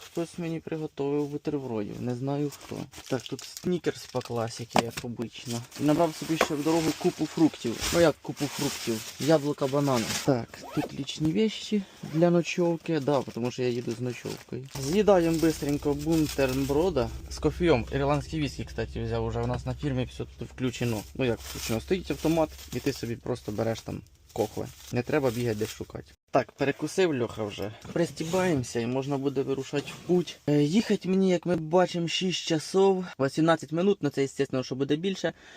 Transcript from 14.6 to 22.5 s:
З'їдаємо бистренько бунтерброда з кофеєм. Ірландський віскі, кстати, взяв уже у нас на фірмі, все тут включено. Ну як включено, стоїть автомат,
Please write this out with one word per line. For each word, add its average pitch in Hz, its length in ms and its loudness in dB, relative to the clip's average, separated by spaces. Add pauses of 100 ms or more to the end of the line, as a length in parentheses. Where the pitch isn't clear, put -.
З'їдаємо 170 580 4
бистренько 151 560 2
бунтерброда 139 1120 2 (220)
з - 100 -10
кофеєм. 151 520 2
Ірландський 143 480 0
віскі, 131 240 -4
кстати, 113 400 -6
взяв 113 200 -2
уже 113 160 -2
у 117 60 -2
нас 123 200 -4
на 131 80 -4
фірмі, 127 300 -2
все 123 200 -8 (140)
тут 117 100 -10
включено. 120 520 -2 (140)
Ну 131 100 0
як 113 160 2
включено, - 400 -4
стоїть 185 300 -2
автомат, 156 380 2 (240)